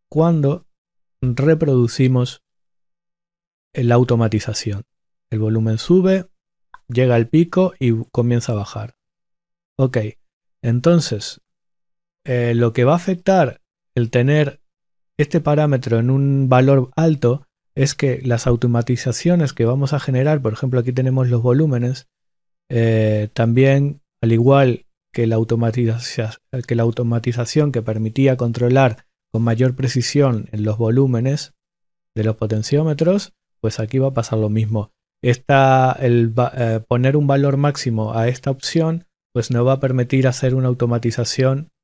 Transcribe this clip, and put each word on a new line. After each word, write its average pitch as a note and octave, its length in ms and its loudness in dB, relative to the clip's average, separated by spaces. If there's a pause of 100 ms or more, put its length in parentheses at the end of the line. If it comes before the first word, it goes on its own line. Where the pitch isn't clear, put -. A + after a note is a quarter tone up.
cuando D#3 560 0 (560)
reproducimos B2+ 1200 0 (1300)
la A#2+ 220 2
automatización. A2 880 0 (480)
El A2 80 -4
volumen A2 380 0
sube, F#3 500 0 (600)
llega B2 280 2
al A#2 120 2
pico E3+ 520 2
y A#2+ 140 2 (180)
comienza A#2+ 400 0
a A2 40 -4
bajar. G#2+ 400 -10 (840)
Ok, B2+ 200 0 (640)
entonces, B2 800 0 (840)
eh, A#2+ 300 0
lo A#2 180 2
que B2 100 0
va C#3 100 4
a E3+ 40 2
afectar F3+ 640 0 (340)
el A#2 160 0
tener C#3+ 500 0 (560)
este D3+ 240 0
parámetro C#3+ 580 0
en A#2+ 100 0
un C#3 400 2
valor C3 460 4
alto C#3+ 520 0 (280)
es C3+ 200 0
que C3 280 -2
las A#2+ 240 -2
automatizaciones B2 1040 0
que A2+ 120 -2
vamos C3+ 280 -2
a C#3 60 -2
generar, C#3 420 0
por A2+ 120 -2
ejemplo, B2+ 260 -2
aquí B2 140 -2
tenemos C3 360 0
los A#2+ 120 0
volúmenes, B2+ 640 0 (640)
eh, A2 640 0
también, C3+ 680 2 (200)
al A2+ 100 2
igual B2+ 540 4 (260)
que A#2 160 -2
la A2+ 100 0
automatiza-, A#2 1000 -2 (300)
que B2 80 -2
la A#2 80 0
automatización A#2 880 -2
que A#2+ 100 -4
permitía A2 560 0
controlar B2 680 0 (260)
con A2+ 100 -2
mayor A#2+ 340 0
precisión C3 760 0
en G#2 120 -6
los G#2+ 140 -2
volúmenes B2 760 0 (640)
de A2 80 -2
los A2 120 0
potenciómetros, D3+ 1000 -2 (260)
pues A2 200 -4
aquí A2 180 -4
va C3+ 120 0
a C3 40 -6
pasar A#2 240 -4
lo A2 120 0
mismo. G#2+ 420 -2 (320)
Esta, C3 680 2
el A#2+ 440 0
va-, B2 180 0
eh, A2+ 320 -2
poner B2+ 300 0
un D3 80 0
valor C#3 320 0
máximo A#2 560 -2
a A2+ 140 0
esta B2+ 240 -4
opción, D#3+ 540 -4 (280)
pues A#2 160 -4
nos A#2+ 160 0
va C3+ 80 2
a C3+ 60 -2
permitir C3 480 0
hacer B2+ 260 -2
una C3 140 0
automatización B2 1040 -2 (120)